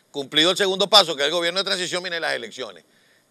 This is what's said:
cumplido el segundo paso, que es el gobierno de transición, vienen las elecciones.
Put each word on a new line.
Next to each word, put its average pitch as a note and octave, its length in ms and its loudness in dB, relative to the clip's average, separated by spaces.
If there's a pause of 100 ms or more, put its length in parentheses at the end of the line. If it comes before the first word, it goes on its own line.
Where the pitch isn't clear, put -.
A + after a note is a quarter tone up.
(100)
cumplido D3 400 0
el F3 60 0
segundo F#3+ 320 0
paso, E3+ 280 6
que C3+ 60 -2
es C#3+ 60 2
el D#3+ 60 -2
gobierno F3 260 -2
de F#3+ 40 -2
transición, F3+ 380 -4
vienen E3+ 200 -6
las C#3+ 120 -2
elecciones. A2+ 500 -12 (460)